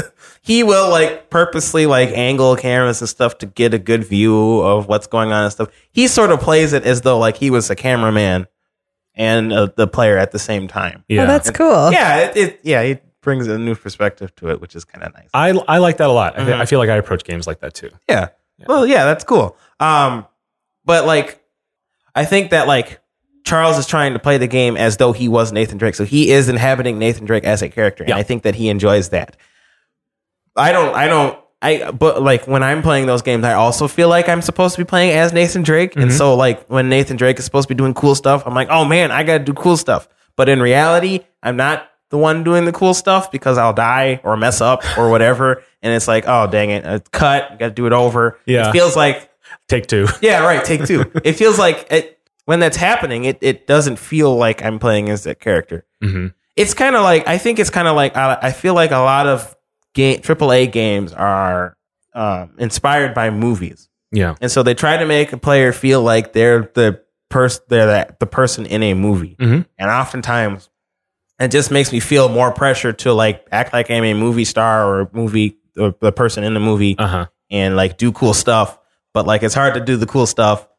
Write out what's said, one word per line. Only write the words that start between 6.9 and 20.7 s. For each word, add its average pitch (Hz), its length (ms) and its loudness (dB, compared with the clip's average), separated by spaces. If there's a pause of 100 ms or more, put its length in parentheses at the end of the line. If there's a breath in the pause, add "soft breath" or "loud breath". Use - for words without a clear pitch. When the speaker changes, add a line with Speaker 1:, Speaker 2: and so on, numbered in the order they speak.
Speaker 1:
though, 123 180 2
like, 110 180 0
he 139 120 -2
was 120 200 0
a 101 60 -4
cameraman 107 720 0 (680)
and, 110 360 0
uh, 104 240 2
the 110 120 2
player 107 300 2
at 95 140 0
the 104 80 -8
same 98 280 -6
time. 95 420 -8
Speaker 2:
Yeah. 107 140 2
Speaker 3:
Oh, - 40 2
that's 277 220 2
Speaker 1:
And - 80 -6
Speaker 3:
cool. 196 340 4
Speaker 1:
yeah, 185 260 2 (120)
it, 190 80 -6
it, 196 260 -2
yeah, 139 200 0
he 131 140 -4 (240)
brings 131 260 -2
a 110 120 -4
new 113 160 -4
perspective 101 600 -6
to 85 140 -8
it, 80 100 -4
which 87 160 -20
is 85 80 -16
kinda - 300 -18
nice. - 180 -20
Speaker 2:
I, 151 180 2 (180)
I 156 100 2
like 175 200 2
that 147 120 2
a - 20 4
lot. 110 220 2
I, - 40 -12
th-, 135 160 -4
Speaker 1:
Mm-hmm. 120 80 -2
Speaker 2:
I 120 40 0
feel 135 140 2
like 117 100 2
I 110 60 2
approach 101 280 -2
games 85 220 -10
like 80 140 -10
that - 160 -14
too. - 160 -16 (180)
Speaker 1:
Yeah. 92 200 -2 (280)
Speaker 2:
Yeah. - 100 -20
Speaker 1:
Well, 254 200 2
yeah, 226 180 2
that's 151 180 0
cool. 139 320 0 (240 soft breath)
Um, 139 460 0 (600)